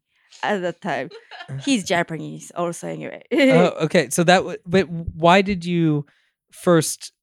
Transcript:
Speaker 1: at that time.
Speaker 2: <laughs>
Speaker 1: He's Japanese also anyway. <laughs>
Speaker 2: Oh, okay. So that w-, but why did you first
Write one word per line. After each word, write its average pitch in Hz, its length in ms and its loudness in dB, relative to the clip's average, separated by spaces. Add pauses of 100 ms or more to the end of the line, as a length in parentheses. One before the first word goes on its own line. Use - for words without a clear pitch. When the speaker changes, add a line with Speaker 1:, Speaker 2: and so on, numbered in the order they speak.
(420)
Speaker 1:
at 196 220 -2
that 175 180 -6
time. 135 280 -6 (280)
Speaker 2:
<laughs> 135 260 -12
Speaker 1:
He's 247 200 0
Japanese 156 720 -6
also 175 320 -6
anyway. 160 400 -12
<laughs> - 40 -6
Speaker 2:
Oh, 262 540 4
okay. 147 240 2
So 175 140 0
that 175 160 4
w-, 160 260 -6
but 185 240 2
why 170 540 2
did 185 200 -4
you 165 440 0 (440)
first - 720 0